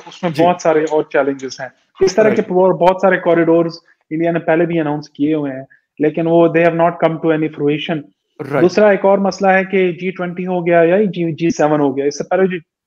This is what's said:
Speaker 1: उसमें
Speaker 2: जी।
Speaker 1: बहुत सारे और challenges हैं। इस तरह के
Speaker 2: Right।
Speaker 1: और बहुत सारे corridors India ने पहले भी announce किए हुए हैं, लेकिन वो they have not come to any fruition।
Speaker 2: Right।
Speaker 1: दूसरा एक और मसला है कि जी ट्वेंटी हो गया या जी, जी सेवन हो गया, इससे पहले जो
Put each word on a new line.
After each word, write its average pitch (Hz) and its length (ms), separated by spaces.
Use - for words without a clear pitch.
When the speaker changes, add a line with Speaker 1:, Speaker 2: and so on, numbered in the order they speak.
Speaker 1:
उसमें 165 240
Speaker 2:
जी। 147 100
Speaker 1:
बहुत 175 200
सारे 160 220
और 151 280
challenges 135 480
हैं। 127 120
इस 185 140
तरह 214 140
के 214 120
Speaker 2:
Right। - 100
Speaker 1:
और 180 240
बहुत 185 260
सारे 190 140
corridors 165 640
India 170 200
ने 170 60
पहले 170 280
भी 170 120
announce 151 300
किए 147 260
हुए 147 160
हैं, 135 160
लेकिन 156 260
वो 170 220
they 165 140
have 170 180
not 170 120
come 160 100
to 160 220
any 156 120
fruition। 151 520
Speaker 2:
Right। 139 200
Speaker 1:
दूसरा 202 300
एक 190 120
और 196 160
मसला 196 300
है 190 140
कि 185 280
जी 180 180
ट्वेंटी 180 320
हो 180 200
गया 170 200
या 185 220
जी, 170 280
जी 165 180
सेवन 151 300
हो 139 120
गया, 135 140
इससे - 180
पहले 185 340
जो - 20